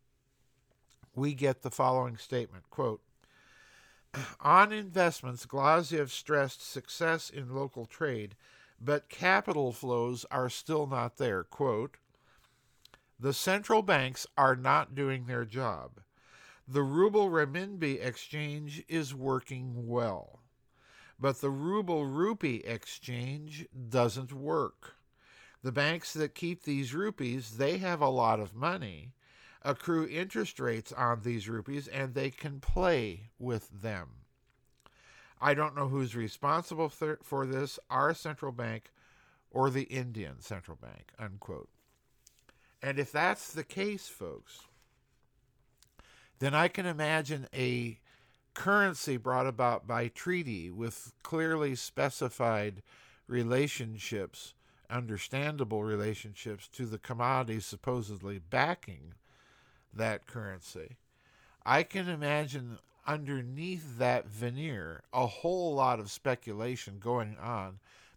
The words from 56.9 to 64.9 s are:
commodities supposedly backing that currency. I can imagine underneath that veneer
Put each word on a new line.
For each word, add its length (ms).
commodities 680
supposedly 720
backing 760
that 340
currency. 720
I 180
can 260
imagine 680
underneath 920
that 300
veneer 760